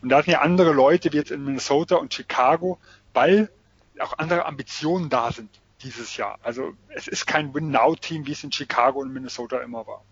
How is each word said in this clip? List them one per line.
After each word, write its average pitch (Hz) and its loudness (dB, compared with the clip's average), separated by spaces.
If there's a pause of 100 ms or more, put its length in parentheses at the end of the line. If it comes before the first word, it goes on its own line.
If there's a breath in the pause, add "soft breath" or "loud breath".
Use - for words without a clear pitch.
Und 127 -8
da 143 6
sind 175 2
ja 143 4
andere 170 6
Leute 143 4
wie 151 2
jetzt 147 -2
in 139 -8
Minnesota 139 0
und - -2
Chicago, 165 0 (340 soft breath)
weil 190 4 (500)
auch - -8
andere 170 -2
Ambitionen 151 -4
da 120 0
sind 110 -14 (320)
dieses 120 -14
Jahr. 104 -8
Also 123 -6 (160)
es - -14
ist - -6
kein 151 -2
Win-Now-Team, 151 0
wie 139 -8
es - -10
in 139 -10
Chicago 131 0
und 135 -8
Minnesota 127 -8
immer 120 -12
war. - -16